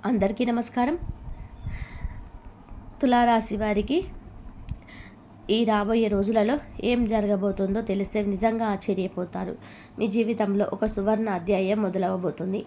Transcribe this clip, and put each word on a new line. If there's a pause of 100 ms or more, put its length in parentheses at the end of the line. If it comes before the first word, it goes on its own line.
అందరికీ
నమస్కారం. (2000)
తులారాశి
వారికి (1500)
ఈ
రాబోయే
రోజులలో (240)
ఏం
జరగబోతుందో
తెలిస్తే
నిజంగా
ఆశ్చర్యపోతారు. (440)
మీ
జీవితంలో
ఒక
సువర్ణ
అధ్యాయం
మొదలవబోతుంది.